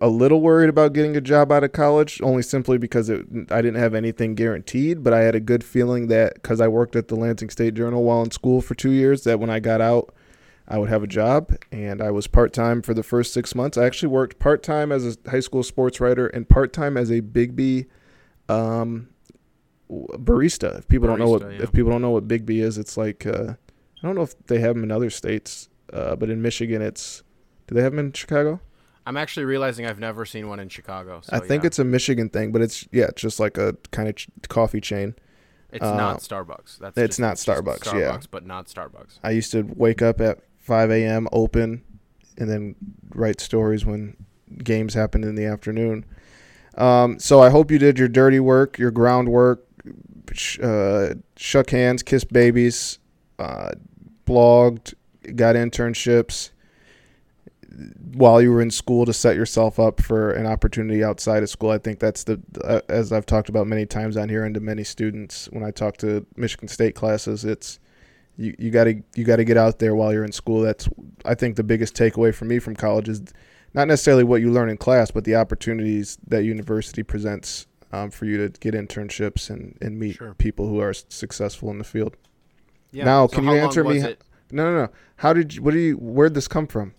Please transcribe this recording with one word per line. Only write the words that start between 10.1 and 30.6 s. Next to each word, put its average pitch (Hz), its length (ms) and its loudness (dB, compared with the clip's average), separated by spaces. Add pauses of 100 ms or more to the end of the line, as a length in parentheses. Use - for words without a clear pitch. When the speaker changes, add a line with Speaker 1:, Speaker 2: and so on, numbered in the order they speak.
Speaker 1:
I 110 120 -4
would 107 100 -2
have 107 160 0
a - 20 -6
job, 110 480 0 (160)
and 104 320 -8
I 104 80 -4
was 101 160 -4
part-time 117 560 2
for 120 100 -6
the 113 120 -2
first 120 280 -2
six - 220 -6
months. 123 240 -2
I 120 60 4
actually 127 240 -2
worked 131 320 -2
part-time 151 500 0
as 131 160 -2
a 113 240 -10
high 131 80 -2
school 131 240 -4
sports 127 380 -2
writer 123 260 2
and - 220 -6
part-time 139 480 2
as 120 160 -2
a 117 80 0
Biggby, 123 640 -2 (640)
um, 113 640 -4 (800)
w-, 71 260 -12
barista. 127 640 0
If - 100 -10
people 120 200 4
don't 110 100 0
know 117 100 2
what, 110 140 2
Speaker 2:
Barista, - 160 -14
yeah. 113 40 -6
Speaker 1:
if 113 100 -4
people 117 200 2
don't 120 80 -2
know 123 100 -2
what 107 160 -2
Biggby 110 360 -2
is, 110 160 -4
it's - 180 -12
like, 107 300 -6
uh, 110 260 -6 (500)
I 160 40 -10
don't 190 80 -6
know 127 80 -4
if 139 120 -6 (120)
they 117 140 0
have 117 160 0
'em 117 60 -6
in 110 80 -6
other 110 200 -2
states, - 580 -10 (240)
uh, - 240 -6
but 110 140 -4
in 113 100 -6
Michigan, 113 400 -4
it's, - 420 -10 (440)
do 117 80 -10
they 120 80 4
have 135 100 0
'em 147 60 -6
in 143 140 -6
Chicago? 151 480 -2 (480)
Speaker 2:
I'm 131 80 -8
actually 151 280 -8
realizing 131 420 -4
I've 107 140 -8
never 113 240 -10
seen 107 240 -12
one 101 100 -12
in 95 100 -14